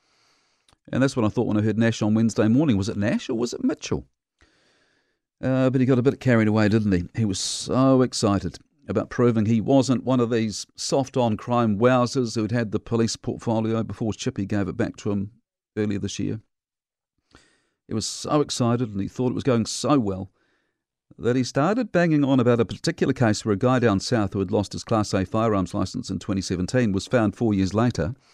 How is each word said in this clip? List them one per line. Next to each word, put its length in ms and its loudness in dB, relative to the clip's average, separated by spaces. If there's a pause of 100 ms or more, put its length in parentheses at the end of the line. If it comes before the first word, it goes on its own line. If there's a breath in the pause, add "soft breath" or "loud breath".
(920)
And 120 0
that's 120 0
what 80 0
I 60 0
thought 160 -2
when 120 -2
I 40 2
heard 160 0
Nash 240 0
on 140 0
Wednesday 320 2
morning. 300 4
Was 120 -2
it 80 -8
Nash 320 -4
or 60 -2
was 180 -4
it 100 -8
Mitchell? 440 -4 (1400)
Uh, 260 2
but 120 2
he 40 4
got 140 4
a 20 2
bit 200 2
carried 260 4
away, 220 4
didn't 240 2
he? 100 0 (100)
He 120 0
was 140 -2
so 600 2
excited 560 0 (300)
about 220 -2
proving 360 2
he 140 2
wasn't 460 2
one 160 2
of 80 0
these 360 -2 (120)
soft-on-crime 1000 0
wowsers 580 2
who'd 180 -2
had 180 -2
the 80 -2
police 380 0
portfolio 640 -2
before 300 -4
Chippy 320 -6
gave 240 -2
it 80 -8
back 180 -4
to 160 -6
him 200 -4 (440)
earlier 240 -2
this 200 -8
year. 200 -4 (1500 soft breath)
He 80 -10
was 120 -4
so 340 -2
excited 520 0
and 100 -6
he 80 -6
thought 220 -2
it 40 -6
was 80 -6
going 220 2
so 340 0
well 320 -4 (880)
that 160 0
he 80 0
started 480 0
banging 320 2
on 160 4
about 220 4
a 40 4
particular 480 -2
case 300 2
where 100 2
a 40 2
guy 200 2
down 220 2
south 320 -2
who 80 -2
had 120 -2
lost 200 0
his 140 -10
Class 280 0
A 120 0
firearms 480 0
licence 360 -6
in 80 -4
twenty 240 -4
seventeen 520 0
was 140 -4
found 280 0
four 180 0
years 200 0
later 420 0 (180)